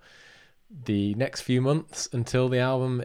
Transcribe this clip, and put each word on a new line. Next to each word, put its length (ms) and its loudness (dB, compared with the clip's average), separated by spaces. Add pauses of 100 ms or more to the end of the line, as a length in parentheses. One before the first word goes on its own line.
(840)
the 300 2
next 260 -4
few 200 2
months 500 -2
until 380 0
the 100 2
album 460 0